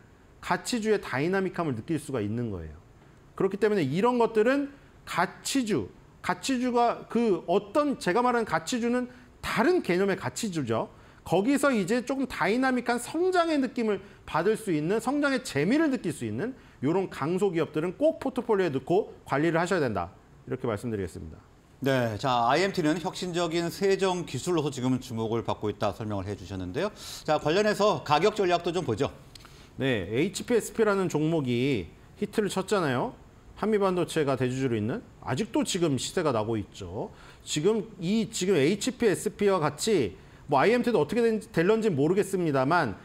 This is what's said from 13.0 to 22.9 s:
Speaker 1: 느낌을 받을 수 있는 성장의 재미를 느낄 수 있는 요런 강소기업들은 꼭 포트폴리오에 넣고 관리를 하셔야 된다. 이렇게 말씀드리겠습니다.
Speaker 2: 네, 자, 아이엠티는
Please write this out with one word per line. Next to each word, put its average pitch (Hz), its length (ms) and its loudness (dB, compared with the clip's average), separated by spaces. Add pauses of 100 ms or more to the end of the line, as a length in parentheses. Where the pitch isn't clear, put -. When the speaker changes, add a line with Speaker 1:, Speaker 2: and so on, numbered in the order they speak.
Speaker 1:
느낌을 220 420 0 (240)
받을 190 320 0
수 208 140 -4
있는 160 280 0
성장의 269 440 0
재미를 262 480 2
느낄 208 200 -2
수 - 140 -6
있는 143 300 -6 (280)
요런 180 280 0
강소기업들은 175 880 -2
꼭 320 200 2
포트폴리오에 208 500 0
넣고 160 560 -2
관리를 156 340 2
하셔야 180 200 0
된다. 101 320 -2 (360)
이렇게 127 180 -6
말씀드리겠습니다. 98 720 -4 (440)
Speaker 2:
네, 123 360 2
자, 123 300 2
아이엠티는 170 540 2